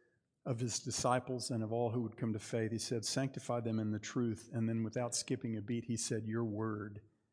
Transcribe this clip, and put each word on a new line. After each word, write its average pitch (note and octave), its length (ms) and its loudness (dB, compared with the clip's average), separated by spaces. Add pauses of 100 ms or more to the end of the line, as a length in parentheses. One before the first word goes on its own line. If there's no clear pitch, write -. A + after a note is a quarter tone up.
(460)
of B2 160 0
his A#2 180 0
disciples B2 680 2
and A#2 160 0
of A2 80 -2
all A#2+ 160 4
who A#2+ 140 2
would A2 120 -4
come A2+ 160 0
to G#2+ 80 -2
faith, A2 320 0
he A2+ 60 0
said, A2+ 260 -2
"Sanctify C3 560 0
them A2+ 180 2
in G#2+ 140 2
the G#2+ 80 0
truth." A#2 540 0
And A2+ 160 2
then A2+ 160 2
without A#2 300 0
skipping A#2+ 420 -2
a G#2+ 40 -2
beat, A2+ 220 0
he A2+ 140 0
said, A2 300 0
"Your A#2 180 2
word G#2 560 -2 (320)